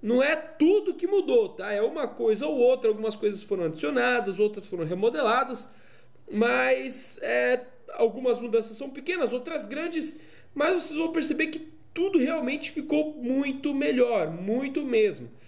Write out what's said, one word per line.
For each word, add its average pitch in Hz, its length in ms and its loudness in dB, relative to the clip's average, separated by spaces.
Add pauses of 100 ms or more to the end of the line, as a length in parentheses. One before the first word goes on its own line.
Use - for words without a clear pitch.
Não 240 200 4
é 302 140 2
tudo 339 560 2
que - 140 -4
mudou, 302 420 4
tá? 196 240 -6
É 202 80 0
uma 277 260 0
coisa 226 400 0
ou 294 120 0
outra, 247 320 6
algumas 214 260 -2
coisas 208 260 -2
foram 185 220 -2
adicionadas, 240 760 0
outras 208 280 0
foram 170 180 -4
remodeladas, 240 800 0 (640)
mas, 254 920 0
é, 247 380 2 (340)
algumas 240 440 0
mudanças 220 380 -2
são 277 140 -10
pequenas, 277 420 -2
outras 254 320 -6
grandes, 311 560 -6 (320)
mas 311 220 2
vocês 311 240 -2
vão 330 120 0
perceber 311 360 0
que - 260 -10 (220)
tudo 370 240 2
realmente 294 520 0
ficou 302 440 -2
muito 269 580 -2
melhor, 247 580 2
muito 247 540 -4
mesmo. 214 460 0 (180)